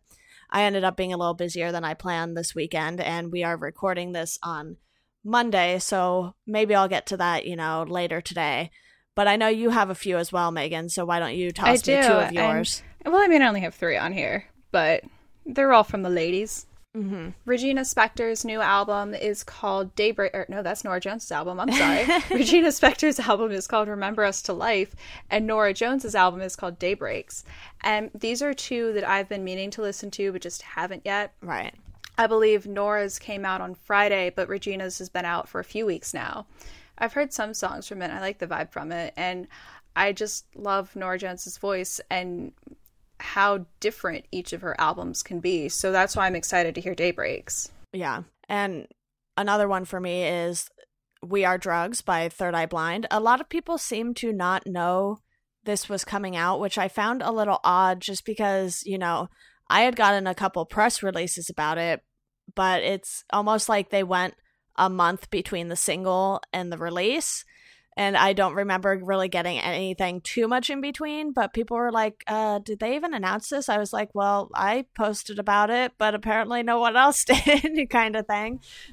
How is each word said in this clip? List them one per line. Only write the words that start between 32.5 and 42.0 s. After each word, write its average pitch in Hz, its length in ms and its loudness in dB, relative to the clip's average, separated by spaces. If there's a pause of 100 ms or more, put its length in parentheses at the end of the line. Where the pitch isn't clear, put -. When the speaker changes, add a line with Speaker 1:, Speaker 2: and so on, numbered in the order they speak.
Speaker 2:
Nora's 202 520 -2
came 202 260 -10
out 190 160 -2
on 185 140 -8
Friday, 202 600 4
but 180 140 -2
Regina's 190 500 -6
has 185 100 -10
been 180 160 -4
out 170 240 -4
for 180 100 -8
a 180 40 -8
few 220 240 -4
weeks - 260 -4
now. 147 320 -8 (500)
I've - 180 -2
heard 285 200 0
some 220 220 -6
songs - 320 -6
from 190 160 -10
it, 165 80 -6
I 196 100 -8
like 196 160 -6
the - 80 -6
vibe 165 260 -6
from 151 200 -8
it, 170 260 -8
and 180 300 -6 (480)
I 196 160 2
just 208 340 -6 (100)
love 196 400 -4
Nora 185 220 -4
Jones's 180 400 -10
voice 190 420 -4 (120)